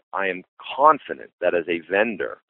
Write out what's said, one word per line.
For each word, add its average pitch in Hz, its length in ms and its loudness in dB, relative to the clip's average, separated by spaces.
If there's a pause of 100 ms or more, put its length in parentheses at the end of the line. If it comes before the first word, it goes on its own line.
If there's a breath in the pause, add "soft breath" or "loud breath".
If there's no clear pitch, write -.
(140)
I 95 140 -2
am 90 160 -6 (340)
confident 131 540 2 (100)
that 87 120 2
as 85 140 0
a 85 140 -2 (100)
vendor, 98 580 -2